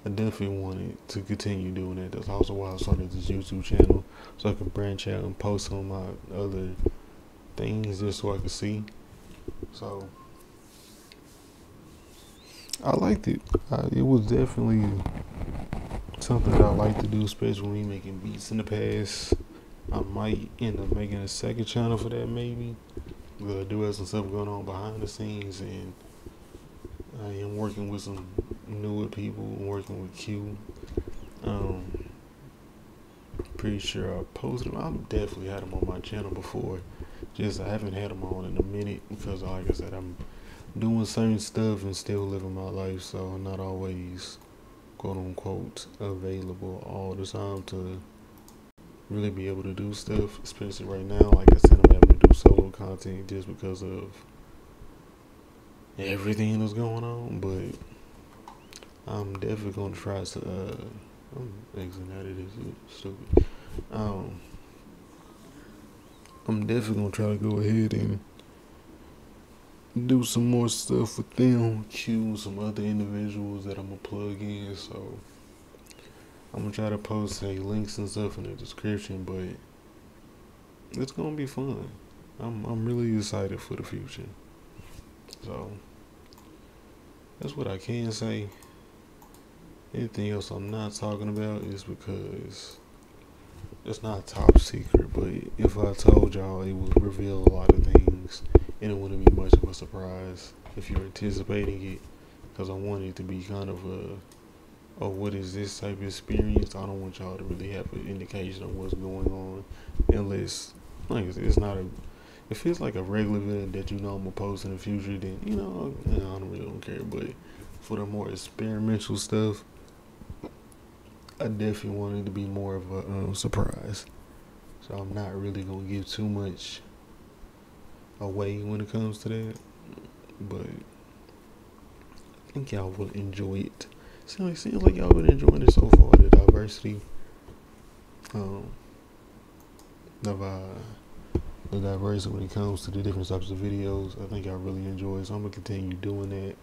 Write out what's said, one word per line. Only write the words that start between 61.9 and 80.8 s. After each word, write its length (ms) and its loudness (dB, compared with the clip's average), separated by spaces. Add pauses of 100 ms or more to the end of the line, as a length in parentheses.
out 120 -10
of 120 -8
this, 220 -10
it's 400 -14
stupid. 460 6 (460)
Um, 500 -4 (2000)
I'm 180 0
definitely 360 0
gonna 80 -2
try 160 -2
to 100 0
go 220 0
ahead 340 4
and 280 0 (1900)
do 180 6
some 240 2
more 220 6
stuff 480 0
with 160 -6
them, 560 4
cue 460 0
some 220 -8
other 240 -2
individuals 840 -2
that 120 -6
I'ma 240 -10
plug 380 -6
in, 340 -8
so 440 -12 (1400)
I'm 80 -6
gonna 100 -6
try 160 -4
to 100 -2
post, 420 -4
hey, 180 -4
links 400 -4
and 100 -6
stuff 300 -6
in 60 -10
the 60 -10
description, 720 -6
but 320 -8 (1400)